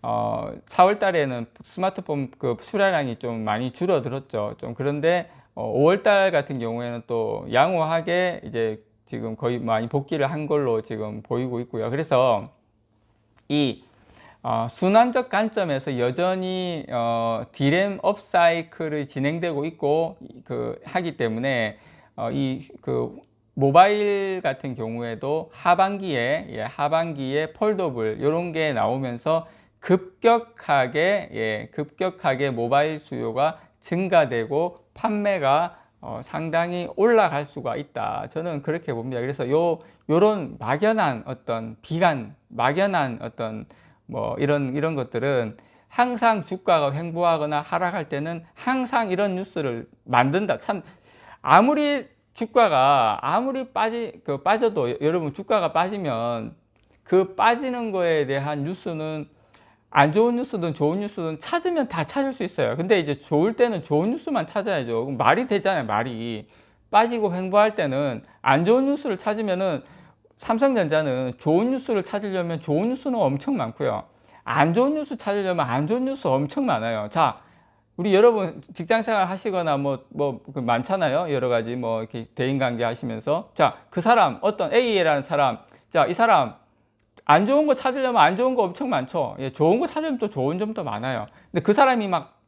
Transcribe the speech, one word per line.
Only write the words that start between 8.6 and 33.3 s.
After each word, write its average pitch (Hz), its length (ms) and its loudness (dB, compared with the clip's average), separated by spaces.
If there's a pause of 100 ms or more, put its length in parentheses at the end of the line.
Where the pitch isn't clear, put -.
지금 113 300 -8
거의 120 240 -2
많이 113 280 -2
복귀를 139 440 -2
한 151 160 -6
걸로 135 340 0
지금 107 400 -8
보이고 123 380 -4
있고요. 117 300 -6
그래서 127 600 2 (1000)
이, 147 360 0 (600)
어, 117 280 -2
순환적 240 580 2
관점에서 175 680 -2
여전히, 180 920 -2
어, 117 640 -2
디램 180 500 0
업사이클이 165 1040 0
진행되고 147 600 -2
있고 160 520 -2 (280)
그 120 380 -6
하기 170 320 -4
때문에, 117 600 -2 (380)
어, 113 160 -4
이 131 360 -4 (140)
그 123 360 -4 (360)
모바일 196 880 4
같은 135 320 -6
경우에도 117 800 -6
하반기에, 180 960 0
예, 110 120 -8
하반기에 147 920 -2
폴더블 147 680 -2
요런 170 320 0
게 156 220 -2
나오면서 127 720 -2 (340)
급격하게, 185 1500 0
예, 110 400 -4
급격하게 143 800 -2
모바일 139 480 0
수요가 127 600 -4 (220)